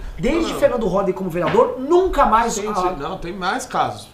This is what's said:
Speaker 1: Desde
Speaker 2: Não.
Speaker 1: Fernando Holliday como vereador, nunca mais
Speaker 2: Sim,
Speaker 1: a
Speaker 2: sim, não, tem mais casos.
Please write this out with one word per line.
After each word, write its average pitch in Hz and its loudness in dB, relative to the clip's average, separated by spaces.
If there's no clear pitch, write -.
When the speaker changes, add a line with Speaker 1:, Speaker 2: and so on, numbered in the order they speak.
Speaker 1:
Desde 320 0
Speaker 2:
Não. - -6
Speaker 1:
Fernando 247 4
Holliday 185 0
como 190 -6
vereador, 170 2
nunca 302 4
mais 220 2
Speaker 2:
Sim, 202 -6
Speaker 1:
a 208 -4
Speaker 2:
sim, 180 0
não, 170 -8
tem 175 -10
mais 196 -4
casos. - -4